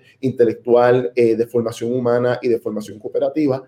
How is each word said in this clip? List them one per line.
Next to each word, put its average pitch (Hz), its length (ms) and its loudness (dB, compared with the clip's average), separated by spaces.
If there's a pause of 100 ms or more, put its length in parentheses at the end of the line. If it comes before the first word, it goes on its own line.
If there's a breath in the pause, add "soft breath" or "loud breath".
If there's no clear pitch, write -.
(220 loud breath)
intelectual, 120 920 2
eh, 113 200 4
de 117 120 -2
formación 117 460 -4
humana 123 480 0
y 127 60 -4
de 110 120 0
formación 107 400 -10
cooperativa, 139 680 -2